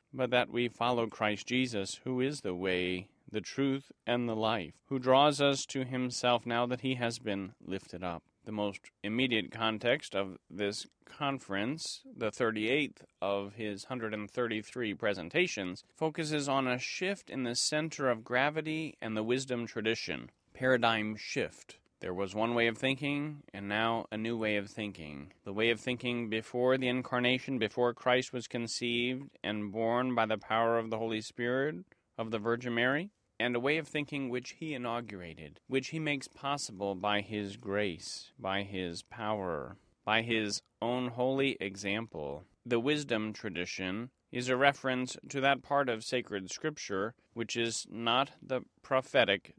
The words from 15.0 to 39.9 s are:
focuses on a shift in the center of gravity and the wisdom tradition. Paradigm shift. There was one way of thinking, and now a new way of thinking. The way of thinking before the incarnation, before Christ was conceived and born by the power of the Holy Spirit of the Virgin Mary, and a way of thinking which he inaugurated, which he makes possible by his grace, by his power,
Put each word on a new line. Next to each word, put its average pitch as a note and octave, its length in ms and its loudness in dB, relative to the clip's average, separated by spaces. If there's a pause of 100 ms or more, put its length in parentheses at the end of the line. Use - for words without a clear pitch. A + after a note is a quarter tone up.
focuses D3+ 540 -2
on C3+ 180 2
a B2 120 0
shift F#3+ 500 -4
in C3 140 -4
the A#2+ 120 -2
center D3+ 540 0
of A2+ 160 0
gravity D#3 720 -2
and A2 160 -4
the A2 80 0
wisdom B2 440 0
tradition. G#2+ 640 -2 (220)
Paradigm A2+ 640 4
shift. - 640 -6 (220)
There F2+ 120 -4
was F#2+ 220 -2
one A2+ 180 2
way A#2 140 4
of A2+ 100 0
thinking, C#3+ 640 -2 (100)
and G2+ 160 -6
now A2+ 420 2
a A2 60 -4
new A2+ 200 -2
way G#2+ 200 2
of G2+ 120 -4
thinking. E2 600 -8 (140)
The G2 80 -8
way A2 160 4
of A2 100 4
thinking A#2+ 500 -2
before B2 480 2
the C3 120 2
incarnation, B2 680 0
before A#2 360 2
Christ B2+ 400 2
was A#2+ 140 -6
conceived A#2+ 800 -2 (120)
and G#2 300 -2
born A#2 420 2
by A2+ 120 4
the G#2+ 120 0
power A2+ 400 2
of A2+ 120 -2
the A2 100 -2
Holy A2+ 220 -2
Spirit C3 560 -2 (400)
of A2+ 120 -4
the A2 100 0
Virgin A#2 360 0
Mary, C#3 340 2 (300)
and A#2+ 160 2
a A#2+ 40 2
way C#3+ 180 2
of D#3 100 -4
thinking C#3+ 420 -4
which B2 300 -6
he D#3 160 -6
inaugurated, G#2 920 -8
which B2+ 200 0
he D#3+ 120 -6
makes D3 280 -2
possible A2 640 -4
by G#2 280 0
his G2+ 360 -4
grace, G2+ 800 -4
by G2 240 -2
his F#2 400 -4
power, G2 760 -4 (300)